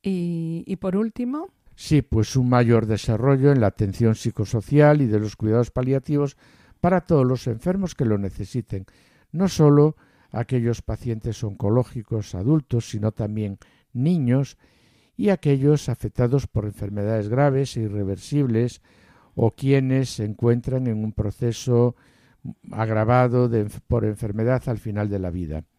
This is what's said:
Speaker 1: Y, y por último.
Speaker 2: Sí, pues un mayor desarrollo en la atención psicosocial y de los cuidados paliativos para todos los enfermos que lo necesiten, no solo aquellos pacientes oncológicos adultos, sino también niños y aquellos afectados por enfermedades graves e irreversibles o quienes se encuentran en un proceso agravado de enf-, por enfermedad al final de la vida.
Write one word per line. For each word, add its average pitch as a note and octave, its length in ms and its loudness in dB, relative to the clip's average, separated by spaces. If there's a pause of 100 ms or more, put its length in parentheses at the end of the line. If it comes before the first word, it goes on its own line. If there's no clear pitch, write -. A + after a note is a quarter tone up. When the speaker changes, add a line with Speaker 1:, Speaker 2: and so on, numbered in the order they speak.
Speaker 1:
Y, E3+ 640 -4
y F#3+ 100 -6
por F#3+ 200 -4
último. B3 520 -4 (260)
Speaker 2:
Sí, - 280 2
pues - 340 -2
un B2+ 140 2
mayor A#2 360 4
desarrollo B2 640 2
en C3+ 100 4
la G#2 80 4
atención A2 460 0
psicosocial C#3 880 2
y C3+ 60 2
de G#2+ 120 2
los G#2 160 -4
cuidados A2 380 0
paliativos C3+ 640 -2 (440)
para F3+ 200 2
todos C#3+ 260 2
los B2+ 220 -2
enfermos F3 480 -4
que C#3 80 -2
lo G#2+ 140 2
necesiten, G2+ 680 -8 (480)
no F3+ 160 0
solo D3 480 6 (340)
aquellos A#2 520 -2
pacientes A2+ 600 -8
oncológicos G#2+ 920 -2
adultos, A#2+ 540 -2
sino G#2+ 200 -2
también G#2+ 480 -6 (340)
niños C3+ 640 0 (600)
y G3+ 120 0
aquellos D3 600 2
afectados B2 600 -2
por G#2 160 -4
enfermedades G#2 640 -4
graves C3+ 480 0
e A#2 60 -4
irreversibles A2 1000 -2 (540)
o A#2 160 2
quienes C3 580 0
se A2 140 -6
encuentran A#2+ 640 0
en G#2+ 160 -2
un G#2+ 80 -4
proceso A#2+ 840 0 (760)
agravado A#2 760 2
de A2+ 180 0
enf-, - 200 -12
por A2+ 180 0
enfermedad A2 640 -2
al A#2 120 -4
final G#2 300 -4
de G2+ 120 -4
la F#2 100 -4
vida. D#2 340 -6 (140)